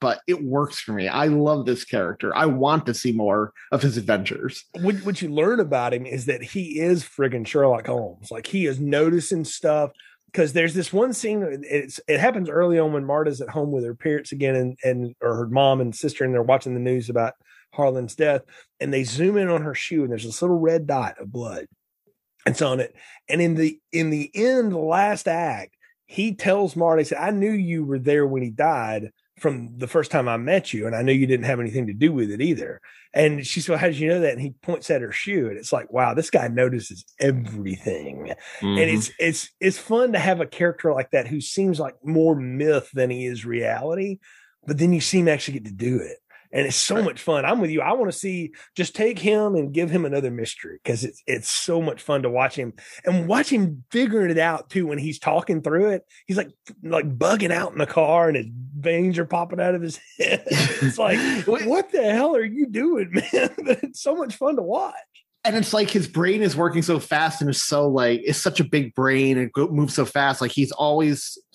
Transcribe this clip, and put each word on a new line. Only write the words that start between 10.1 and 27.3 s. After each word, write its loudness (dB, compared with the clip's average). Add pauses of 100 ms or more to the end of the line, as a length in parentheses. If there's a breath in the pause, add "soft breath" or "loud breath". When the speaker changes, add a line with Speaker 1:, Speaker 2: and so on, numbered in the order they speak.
Speaker 2:
'Cause 2
there's 2
this -4
one 2
scene, -2 (240)
it's, -4
it 2
happens 2
early 4
on 2
when -2
Marta's 0
at -10
home -2
with -2
her -6
parents -4
again 0
and, 0
and, 0
or 0
her -4
mom 4
and -2
sister, -4
and 0
they're 2
watching 2
the -4
news -2
about 0 (400 soft breath)
Harlan's 0
death, 2 (380 loud breath)
and -4
they 2
zoom 0
in 2
on 2
her -6
shoe, -2
and -4
there's -6
this -8
little 4
red 2
dot -2
of -14
blood. -8 (800)
It's 0
on 2
it. -4 (320 loud breath)
And 2
in 2
the, 0 (100)
in 0
the -4
end, 2
the -2
last 0
act, -4 (300 soft breath)
he -4
tells 0
Marta, 4
he 2
said, -4
"I -2